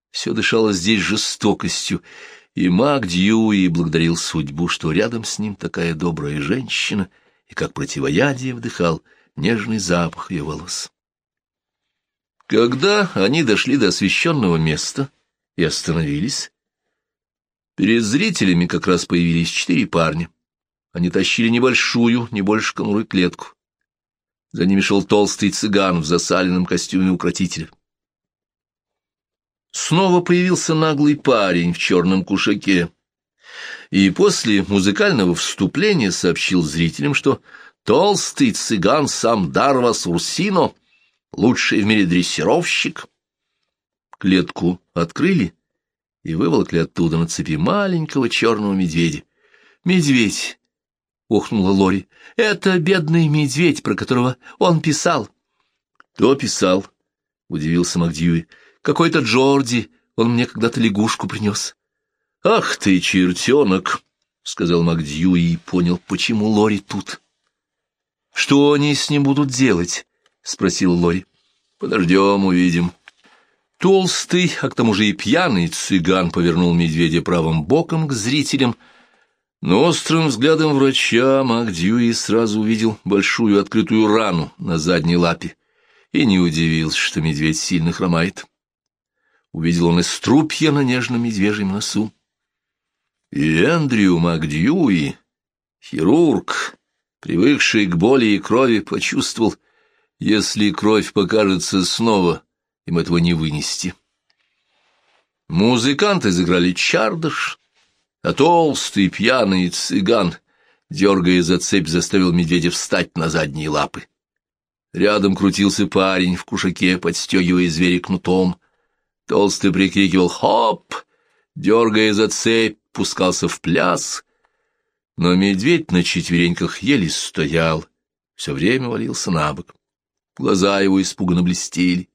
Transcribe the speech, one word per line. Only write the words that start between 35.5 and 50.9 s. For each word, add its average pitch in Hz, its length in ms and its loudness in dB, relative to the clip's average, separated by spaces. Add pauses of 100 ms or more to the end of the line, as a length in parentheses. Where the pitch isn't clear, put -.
сообщил 87 520 0
зрителям, 85 520 -2
что - 280 -2 (420)
толстый 151 680 2
цыган 120 540 0
сам 104 460 -2
Дарвас 123 540 0
Урсино, 165 680 -2 (580)
лучший 113 500 0
в 98 40 0
мире 107 200 2
дрессировщик. 90 1000 -2 (1120)
Клетку 90 640 0 (140)
открыли 135 600 -2 (680)
и 80 120 -8
выволокли 104 440 0
оттуда 82 400 -2
на 85 80 0
цепи - 300 -6
маленького 160 720 -2
чёрного 107 460 -2
медведя. 85 480 -2 (600)
«Медведь!» — 143 760 0 (720)